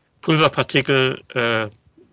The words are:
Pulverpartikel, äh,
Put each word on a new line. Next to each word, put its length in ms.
Pulverpartikel, 1000
äh, 340